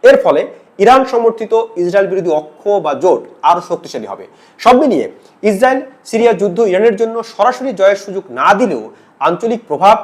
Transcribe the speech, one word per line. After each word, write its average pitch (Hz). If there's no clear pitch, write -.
এর 262
ফলে 156
ইরান 254
সমর্থিত 226
ইসরায়েল 185
বিরোধী 180
অক্ষ -
বা 147
জোট 170
আরও 175
শক্তিশালী 139
হবে। 98
সব 247
মিলিয়ে 185
ইসরায়েল 254
সিরিয়া 226
যুদ্ধ 196
ইরানের 208
জন্য 226
সরাসরি 247
জয়ের 196
সুযোগ 190
না 160
দিলেও 160
আঞ্চলিক 175
প্রভাব 190